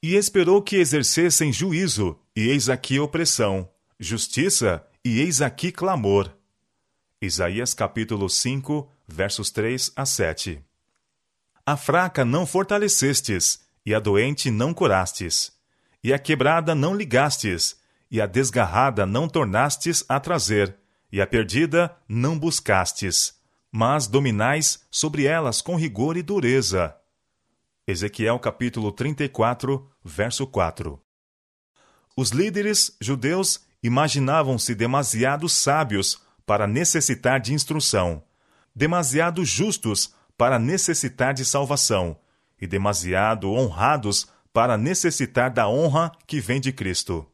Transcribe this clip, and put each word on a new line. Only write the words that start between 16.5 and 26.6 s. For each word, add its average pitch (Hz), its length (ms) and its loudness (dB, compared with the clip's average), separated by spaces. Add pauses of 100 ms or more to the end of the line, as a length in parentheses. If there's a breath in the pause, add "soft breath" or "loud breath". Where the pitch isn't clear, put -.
não 156 200 0
ligastes, 127 800 0 (360)
e 110 100 0
a 104 60 0
desgarrada 113 760 2
não 113 240 0
tornastes 143 800 0
a 135 120 0
trazer, 107 580 0 (340)
e 98 80 -2
a 95 60 4
perdida 135 720 0 (100)
não 127 300 -2
buscastes, 101 1000 0 (360)
mas 123 340 0
dominais 131 840 0
sobre 147 340 -2
elas 147 340 0
com 175 160 -4
rigor 151 420 -2
e 180 40 -4
dureza. 123 720 0 (960)